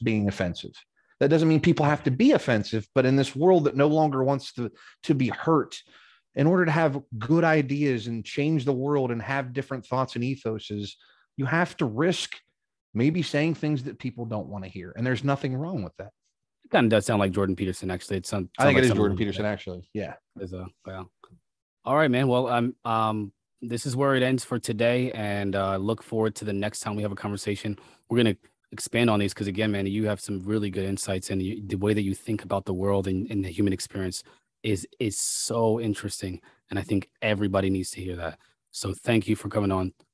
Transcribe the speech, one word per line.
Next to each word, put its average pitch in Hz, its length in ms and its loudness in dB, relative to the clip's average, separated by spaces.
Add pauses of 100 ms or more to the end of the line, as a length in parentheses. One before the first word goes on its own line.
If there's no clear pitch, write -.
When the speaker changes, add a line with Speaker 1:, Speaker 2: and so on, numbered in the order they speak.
Speaker 1:
being 107 240 2
offensive. 92 460 -4 (460)
That 143 100 4
doesn't 160 180 6
mean 156 140 4
people 160 240 4
have 147 180 2
to 139 80 2
be 220 200 4
offensive, 110 640 0
but 131 100 6
in 131 100 6
this 135 200 2
world 170 300 6
that 127 100 2
no 143 120 6
longer 151 360 2
wants 135 300 -2
to, 117 180 -6 (320)
to - 120 2
be 131 140 2
hurt, - 460 0 (600)
in 139 120 4
order 180 180 4
to 160 60 2
have 147 280 2 (200)
good 156 240 4
ideas 143 640 2
and 117 180 -6
change 147 400 0
the 139 80 2
world 131 380 0
and 117 100 -4
have 127 320 -4
different 131 320 -6
thoughts 127 300 -2
and 120 80 -2
ethoses, 110 680 -4 (460)
you 139 80 -2
have 165 320 0
to 156 80 0
risk 139 500 -2 (580)
maybe 151 280 2
saying 151 320 0
things 147 300 -2
that - 160 -10
people 120 260 -8
don't 107 220 -6
wanna 95 200 -10
hear. 87 300 -12
And 117 80 -2
there's 127 180 0
nothing 139 320 0
wrong 151 280 -6
with 82 140 -10
that. 101 120 -14 (560)
Speaker 2:
It - 60 -8
kinda 131 180 6
does 107 160 4
sound 110 140 2
like 95 120 4
Jordan 95 240 0
Peterson, 92 360 -4
actually. 92 260 -4
It 90 80 -6
sound-, 95 320 -4
Speaker 1:
I 123 80 4
think 143 100 6
Speaker 2:
sounds - 20 8
Speaker 1:
it 131 40 6
Speaker 2:
like - 20 6
Speaker 1:
is 131 40 4 (100)
Jordan 104 140 4
Speaker 2:
something 92 60 -2
Speaker 1:
Peterson, 101 260 -2
Speaker 2:
that 104 100 0
Speaker 1:
actually. 90 400 -10
Yeah. 98 220 -6 (240)
Speaker 2:
is 92 140 -10
a, 92 120 -10 (200)
well. 95 260 -14 (720)
All 131 100 2
right, 151 160 6
man. 131 160 4
Well, 127 200 2
um, 120 280 0 (100)
um, 110 460 0 (300)
this 117 240 -6
is 131 100 -4
where 139 200 2
it 127 80 2
ends 127 200 0
for - 160 -4
today, 120 520 0
and, 101 440 -2
uh, 98 220 0
look 104 240 -2
forward 110 340 -2
to - 100 -12
the 107 80 -4
next 101 260 -4
time 104 160 -6
we 104 80 -4
have 104 80 -2
a 101 40 -8
conversation. 101 640 -6 (320)
We're 117 80 2
gonna 113 200 4 (340)
expand - 400 0
on 104 80 2
these 101 160 0
'cause, 101 120 -4
again, 104 240 -2
man, 98 140 -2
you 104 220 -2
have 104 120 -2
some 98 220 -8
really 104 300 -2
good 95 140 -4
insights, 95 440 -4
and 95 120 -2
you, 107 240 -4
the 95 120 -4
way 104 160 2
that 107 80 2
you 98 140 -2
think - 280 -6
about 98 220 -4
the 98 80 -4
world 98 340 0
and, 95 240 -2
and 101 140 -2
the 92 40 -8
human 101 220 0
experience - 520 -6 (400)
is, 104 240 -2 (120)
is 107 180 -2
so 113 600 0
interesting, 101 640 -6 (280)
and 101 100 -4
I - 20 -2
think - 280 -2 (120)
everybody 101 480 0
needs 95 220 -2
to 107 100 -12
hear 92 140 -8
that. 82 240 -10 (320)
So - 220 -6
thank 113 340 0
you 110 80 0
for - 140 -10
coming 101 220 0
on 92 220 -2 (200)